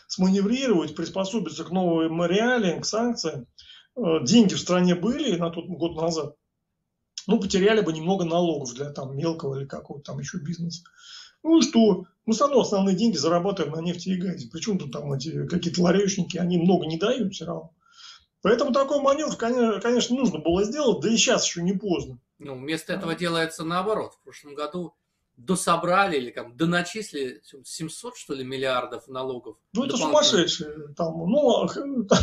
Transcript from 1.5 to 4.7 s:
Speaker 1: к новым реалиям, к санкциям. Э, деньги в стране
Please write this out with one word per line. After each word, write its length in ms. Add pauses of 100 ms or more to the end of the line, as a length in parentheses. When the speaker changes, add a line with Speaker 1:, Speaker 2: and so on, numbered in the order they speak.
Speaker 1:
к 60
новым 540
реалиям, 560
к 40
санкциям. 600 (520)
Э, 260
деньги 300
в 60
стране 360